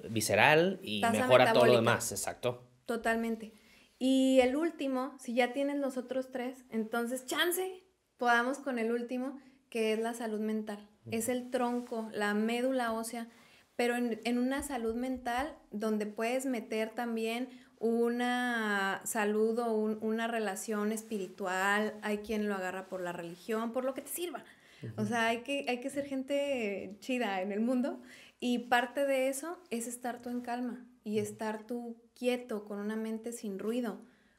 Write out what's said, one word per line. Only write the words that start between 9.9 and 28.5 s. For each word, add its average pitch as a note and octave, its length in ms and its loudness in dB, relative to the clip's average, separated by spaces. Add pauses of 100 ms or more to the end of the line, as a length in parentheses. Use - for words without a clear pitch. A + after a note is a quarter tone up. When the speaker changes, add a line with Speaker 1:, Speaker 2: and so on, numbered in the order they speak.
Speaker 2:
es A3 80 0
la A3+ 120 -2
salud A3+ 280 -4
mental. G#3+ 460 -4 (200)
Speaker 1:
Ujú. A3+ 100 -4
Speaker 2:
Es A3+ 120 0
el B3 220 -2
tronco, A#3+ 640 -2
la G#3 220 0
médula A#3+ 580 0
ósea, A3+ 360 -6 (480)
pero A#3+ 200 2
en, A#3 280 -2
en A#3+ 140 2
una C4 240 2
salud A3+ 320 -2
mental B3+ 640 -4 (140)
donde G#3+ 340 0
puedes A3+ 420 -2
meter A3+ 440 -2
también A#3 580 -2 (300)
una A#3 1300 2
salud G#3+ 560 2
o A#3+ 120 0
un, G#3+ 300 0
una A3 260 0
relación G#3+ 640 -2
espiritual. G3+ 1120 0
Hay G#3 160 -2
quien G#3+ 300 -2
lo G3+ 60 0
agarra F#3 340 -4
por F#3 120 -6
la F3 120 -4
religión, F3+ 600 -4
por B3+ 120 -2
lo C4 100 -2
que C#4 80 -8
te - 80 -14
sirva. E4+ 340 -8 (520)
O G#3+ 60 -2
Speaker 1:
Ujú. G#3 80 0
Speaker 2:
sea, A3+ 180 2
hay A#3 140 0
que, C#4 260 -4
hay B3 120 0
que C4+ 100 -6
ser C#4 160 -4
gente C4 920 -2
chida A3 420 -2
en G3+ 120 -2
el G3+ 80 0
mundo B3+ 400 0 (400)
y B3 180 0